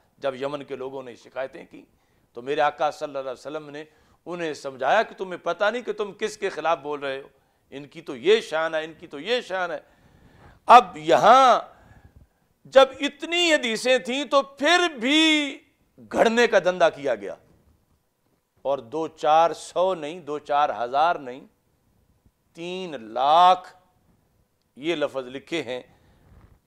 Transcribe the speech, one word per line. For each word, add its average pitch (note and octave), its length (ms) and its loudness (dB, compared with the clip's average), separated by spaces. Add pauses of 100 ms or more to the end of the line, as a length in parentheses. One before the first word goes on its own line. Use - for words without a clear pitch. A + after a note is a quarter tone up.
(220)
जब C3+ 140 -4
यमन C#3 260 -8
के C3+ 160 -12
लोगों C3+ 260 -12
ने A#2+ 140 -18
शिकायतें - 480 -14
की - 200 -20 (520)
तो A#2+ 40 -14
मेरे C#3+ 200 -2
आका D3 300 0
सल्लल्लाहु C#3 340 -10
अलैहि C3 100 -10
वसल्लम D3 360 -12
ने D3 140 -16 (420)
उन्हें E3+ 280 -6
समझाया C#3 480 0
कि A3 120 -10
तुम्हें F#3 260 -10
पता F#3 300 -2
नहीं A#3+ 120 -6
कि A3+ 100 -8
तुम G3+ 200 -8
किसके G3+ 360 -6
ख़िलाफ़ D#3+ 300 -2
बोल D3 200 -8
रहे C3+ 200 -8
हो, C#3+ 100 -20 (440)
इनकी C#3+ 280 -16
तो D3 160 -12
ये F#3+ 240 2
शान D#3+ 340 -6
है, D#3 80 -4
इनकी D#3+ 240 -18
तो D3 120 -16
ये A3 220 -4
शान F3+ 300 -6
है। D3 120 -10 (840)
अब A3+ 320 8
यहां G3 600 6 (1120)
जब C4+ 280 6
इतनी E4 500 -2
हदीसें B3 520 0
थीं C4 240 -4
तो - 140 4 (180)
फिर F4 360 2
भी D4 560 2 (500)
घड़ने A3+ 460 2
का A3 140 4
धंधा F3 300 2
किया C#3 240 -4
गया, F#2+ 220 -12 (1300)
और C3+ 180 -2
दो D3 260 -6
चार D#3 460 2
सौ F#3 400 -4
नहीं, D#3+ 260 -10
दो D3 200 -10
चार C#3+ 320 0
हजार C#3 480 0
नहीं, C3 200 -14 (1160)
तीन F3 380 -10 (160)
लाख E3+ 600 4 (1040)
ये D#3+ 180 -4
लफ्ज़ C3+ 340 -4
लिखे C#3 340 -8
हैं B2 200 -10 (840)